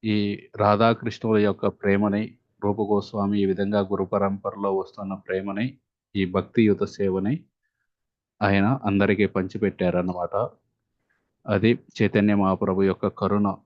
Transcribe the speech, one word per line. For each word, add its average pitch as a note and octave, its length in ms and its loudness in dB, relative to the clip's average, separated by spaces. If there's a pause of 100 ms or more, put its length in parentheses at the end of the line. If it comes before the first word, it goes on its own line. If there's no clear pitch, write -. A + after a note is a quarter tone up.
ఈ G#2 440 -2 (100)
రాధాకృష్ణుల A2 800 2
యొక్క G#2 300 0
ప్రేమని, G2+ 720 -2 (260)
రూపగోస్వామి G2+ 800 2
ఈ G2 40 4
విధంగా G2 340 0
గురు G2 240 -2
పరంపరలో G2 760 -2
వస్తున్న G2 360 -8
ప్రేమని, G2 640 -6 (380)
ఈ F#2+ 100 0
భక్తియుత G2 580 2
సేవని G2 560 -2 (1000)
ఆయన G2 240 2
అందరికీ G2+ 600 0
పంచిపెట్టారన్నమాట. F#2 1200 -2 (1000)
అది G#2+ 320 2 (220)
చైతన్య G#2 340 2
మహాప్రభు F#2+ 460 0
యొక్క G2 260 0
కరుణ. G2+ 480 -2 (100)